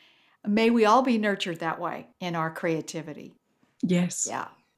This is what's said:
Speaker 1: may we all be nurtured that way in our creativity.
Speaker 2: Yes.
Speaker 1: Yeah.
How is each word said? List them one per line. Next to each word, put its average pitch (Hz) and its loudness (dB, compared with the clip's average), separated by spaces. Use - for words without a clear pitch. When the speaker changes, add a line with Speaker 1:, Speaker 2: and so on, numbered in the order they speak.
Speaker 1:
may 220 4
we 233 4
all 226 6
be 254 2
nurtured 196 -2
that 165 -4
way - -8
in 175 -4
our 160 -2
creativity. 160 -6
Speaker 2:
Yes. 175 0
Speaker 1:
Yeah. 117 -6